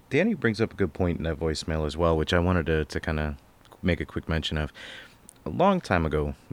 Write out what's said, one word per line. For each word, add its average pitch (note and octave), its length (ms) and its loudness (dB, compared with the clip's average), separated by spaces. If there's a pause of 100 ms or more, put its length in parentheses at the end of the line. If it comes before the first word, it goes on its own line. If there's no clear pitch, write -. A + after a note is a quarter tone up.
(100)
Danny F#3+ 240 2
brings A2+ 260 0
up A2 120 0
a - 40 -20
good F#2+ 160 0
point F2 260 0
in - 60 -4
that D#2+ 140 -2
voicemail D#2 480 -2
as D2 100 -4
well, E2 200 4
which D#2 160 0
I F2+ 60 4
wanted F2 280 2
to, D#2 200 0
to - 140 -6
kinda D2+ 360 -2 (460)
make F2 180 2
a D#2 60 -4
quick - 220 -8
mention D#2+ 300 0
of. D2+ 140 -2 (720)
A - 60 -6
long F3+ 300 2
time E2+ 260 0
ago, D2 280 -2 (180)